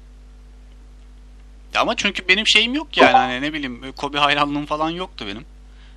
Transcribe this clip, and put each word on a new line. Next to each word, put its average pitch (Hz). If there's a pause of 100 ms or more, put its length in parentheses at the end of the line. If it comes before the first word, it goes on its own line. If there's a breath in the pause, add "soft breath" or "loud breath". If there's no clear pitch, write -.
(1700)
Ya -
ama 196
çünkü -
benim 208
şeyim 233
yok 311
yani, 139
hani 123
ne 151
bileyim, 131 (160)
Kobe 143
hayranlığım 147
falan 156
yoktu 175
benim. 110 (520 soft breath)